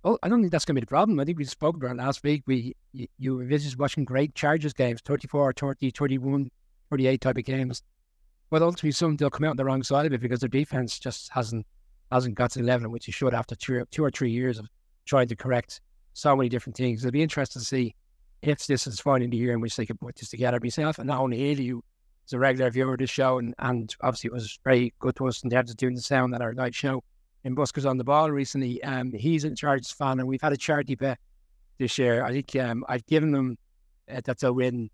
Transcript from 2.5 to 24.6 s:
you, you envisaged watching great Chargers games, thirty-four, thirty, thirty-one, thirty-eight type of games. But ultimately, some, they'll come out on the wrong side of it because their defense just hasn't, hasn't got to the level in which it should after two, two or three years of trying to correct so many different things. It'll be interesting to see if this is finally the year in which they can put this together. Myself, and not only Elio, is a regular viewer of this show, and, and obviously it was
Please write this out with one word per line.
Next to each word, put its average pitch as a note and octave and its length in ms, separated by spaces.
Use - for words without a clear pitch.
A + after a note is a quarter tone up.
you, B2 140
you C3 220
envisaged C3+ 380
watching C#3+ 260
great C3+ 300
Chargers D3+ 380
games, A#2+ 320
thirty-four, C#3+ 480
thirty, C3+ 380
thirty-one, C3+ 600
thirty-eight C3 300
type B2+ 160
of A#2+ 80
games. C3 380
But D#3+ 120
ultimately, E3+ 300
some, D#3 240
they'll C#3+ 140
come D3+ 140
out D#3 60
on C#3+ 60
the C3+ 100
wrong C3+ 160
side C#3+ 240
of D3 60
it A#2 80
because A#2+ 200
their C3 80
defense C3+ 500
just - 320
hasn't, A#2 360
hasn't B2+ 260
got B2 160
to C3 80
the A#2+ 40
level A#2+ 220
in A2+ 40
which A#2 160
it - 60
should B2+ 220
after A#2 200
two, B2 360
two D#3 120
or C#3 80
three B2+ 200
years A#2+ 280
of G#2+ 80
trying B2+ 240
to A2+ 80
correct - 460
so C#3+ 200
many C3 140
different A#2 280
things. A#2+ 280
It'll B2 80
be D3 100
interesting C#3+ 380
to A2 60
see B2+ 280
if D3 260
this C3+ 200
is A2 120
finally B2+ 300
the A#2 80
year A#2+ 160
in A#2 80
which A2+ 160
they A2+ 80
can G#2+ 140
put A#2+ 180
this - 140
together. A#2+ 320
Myself, D3+ 360
and - 100
not C3+ 120
only C3 320
Elio, B2+ 300
is - 80
a B2 60
regular C3 320
viewer C3 220
of B2+ 80
this C3 100
show, C3 280
and, A#2+ 200
and A#2+ 420
obviously A#2+ 280
it - 40
was A#2 300